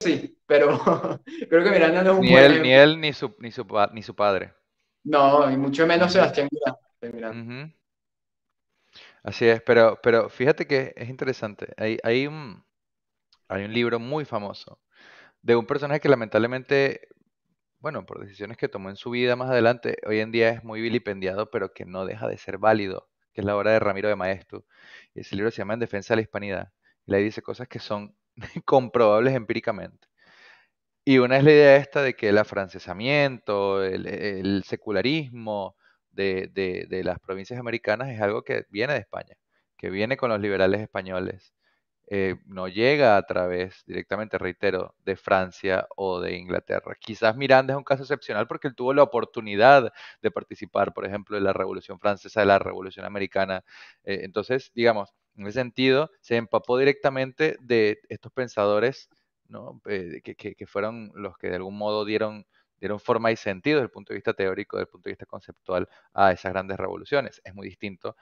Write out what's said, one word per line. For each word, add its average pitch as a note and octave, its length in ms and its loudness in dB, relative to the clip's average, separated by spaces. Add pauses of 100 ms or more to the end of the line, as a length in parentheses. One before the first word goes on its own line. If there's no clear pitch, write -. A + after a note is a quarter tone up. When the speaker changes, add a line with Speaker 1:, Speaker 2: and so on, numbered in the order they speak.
Speaker 1:
sí, - 440 -2
pero C#3+ 340 4
<laughs> A3+ 720 -4
creo E3+ 140 6
que G3+ 80 4
Miranda F3 320 4
no F#3 100 6
es F#3+ 60 4
un F#3 60 2
Speaker 2:
Ni B2+ 60 6
Speaker 1:
buen C3 140 12
Speaker 2:
él, D#3+ 160 8
ni B2+ 120 4
Speaker 1:
ejemplo. C#3+ 200 10
Speaker 2:
él, D#3+ 80 -6
ni D3 120 -2
su, B2 260 -8
ni A#2 120 -12
su A2 160 -10
pa-, G#2 260 2
ni A2 100 -14
su G#2+ 120 -14
padre. F#2+ 380 0 (520)
Speaker 1:
No, C#3+ 460 6
y C3+ 60 0
mucho C#3 300 0
menos E3+ 200 4
Speaker 2:
Ujú. - 60 -2
Speaker 1:
Sebastián D3+ 380 2
Miranda, D3 280 -4 (220)
de A#2 100 -10
Miranda. A2+ 300 -12
Speaker 2:
Ujú. C3 320 -14 (1500)
Así G#2+ 220 -4
es, A2+ 160 4
pero, A2+ 400 4
pero A2+ 280 2
fíjate D#3 380 0
que C3+ 300 -2
es A#2 120 -12
interesante. B2+ 680 -8
Hay, A2 260 -4
hay B2+ 240 0
un, D3 360 -14 (840)
hay G2 180 -6
un G#2+ 80 -12
libro A#2 260 0
muy C#3 260 -6
famoso G#2 540 -10 (640)
de A#2 140 4
un A#2 120 0
personaje C#3+ 340 -4
que D#3 80 2
lamentablemente, B2+ 1000 0 (720)
bueno, C3+ 260 -10
por - 160 -16
decisiones G2+ 360 -16
que C#3+ 120 -4
tomó F#2+ 200 -10
en G2 80 -14
su A#2+ 140 -12
vida B2 240 0
más B2+ 140 -6
adelante, A#2 480 2 (100)
hoy G#2+ 140 0
en A2 100 -8
día A2+ 200 4
es A#2 120 -8
muy A2 180 -10
vilipendiado, G#2 680 -4
pero G2 220 -6
que G2 120 -14
no F#2 200 -8
deja A2 220 -8
de G#2 100 -6
ser F#2+ 200 -12
válido, G2+ 520 0 (240)
que A2 80 -8
es G2 40 -4
la G2+ 120 -2
obra G2+ 160 2
de A2 60 6
Ramiro G2+ 300 -2
de G#2 60 0
Maeztu. F#2+ 500 -8 (500)
Y - 60 -12
ese - 140 -10
libro G#2+ 160 -2
se - 80 -12
llama G2+ 160 -6
En A#2+ 60 -6
defensa G#2 320 -4
de A2+ 40 2
la A2 60 0
hispanidad. G2 500 -8 (340)
Y G2+ 80 0
ahí G2+ 80 2
dice G#2+ 200 -4
cosas - 260 -12
que - 100 -14
son G#2 360 -10 (220)
<laughs> - 280 -14
comprobables A#2+ 720 4
empíricamente. A2 720 -8 (1000)
Y C3+ 120 6
una B2 200 4
es C#3 60 4
la D3+ 80 10
idea D3 260 10
esta C#3+ 240 0
de C3 140 -2
que G#2+ 140 -2
el G2+ 80 4
afrancesamiento, G2+ 1500 -2
el, F#2+ 240 -4
el G2 560 -4
secularismo A2 1120 -6 (360)
de, F#2+ 420 -4
de, F#2 360 -6
de F#2 140 -6
las F2 160 -4
provincias F#2+ 400 -12
americanas A#2 500 -6
es A2 120 -8
algo G#2+ 220 -2
que A2+ 260 -8
viene A#2+ 240 -4
de B2 60 -4
España, - 360 -16 (420)
que F#2+ 120 -10
viene G#2+ 280 -2
con B2 120 -4
los G#2+ 100 -2
liberales G2 420 0
españoles. F#2+ 720 -10 (560)
Eh, F#2+ 260 -2 (100)
no F#2 220 -12
llega A#2 500 2
a F#2+ 80 2
través, F2+ 600 -6
directamente, F#2+ 520 -8
reitero, F#2 580 -4 (100)
de F#2+ 120 -4
Francia F#2 800 -2
o F#2 260 -4
de F2+ 160 -8
Inglaterra. F2+ 640 -6
Quizás A2 380 -2
Miranda C3+ 360 4
es C#3 40 -4
un C3+ 80 -8
caso C3+ 180 -2
excepcional A#2+ 440 -6
porque - 220 -10
él A#2+ 60 -14
tuvo B2+ 180 -2
la C#3+ 100 6
oportunidad A2+ 880 4 (300)
de G#2+ 100 -2
participar, G2 600 -4
por G2 120 -10
ejemplo, G#2 320 -8
en G2 80 0
la F#2+ 80 2
Revolución F#2+ 460 -8
Francesa, G#2 420 -2
de G2+ 60 6
la G2 120 6
Revolución F#2+ 460 -10
Americana. F#2+ 580 -6 (400)
Eh, G2 200 -8
entonces, A2 520 -6
digamos, A2+ 380 0 (220)
en G2+ 120 -14
ese G#2+ 120 -6
sentido, C3 520 0 (100)
se - 160 -4
empapó A#2 400 -2
directamente C#3 840 -2
de A2+ 480 0
estos A#2 240 -16
pensadores, A2 760 -2 (380)
¿no? G#2+ 400 -18
Eh, F#2 360 -8
que, - 120 -16
que, G2 200 -14
que G2+ 120 -18
fueron A2 480 -8
los F#2+ 220 -12
que F#2+ 120 -10
de F2+ 80 -6
algún G2 200 -10
modo G#2+ 280 -4
dieron, G#2+ 400 -4 (340)
dieron G#2 200 -6
forma A2+ 320 0
y A2+ 60 0
sentido G#2+ 400 -2
desde B2+ 80 0
el G2+ 60 -12
punto G#2 220 -16
de G2+ 40 -8
vista G#2+ 160 -4
teórico, G2 440 -4
desde F#2 100 -4
el - 40 -20
punto F2+ 180 -16
de G2 40 -10
vista G2 120 -18
conceptual, F#2 640 -8 (240)
a G2 180 4
esas F#2 220 -4
grandes F#2+ 240 -6
revoluciones. F#2+ 640 -6
Es G2+ 120 -20
muy G2 120 -16
distinto G2 540 -14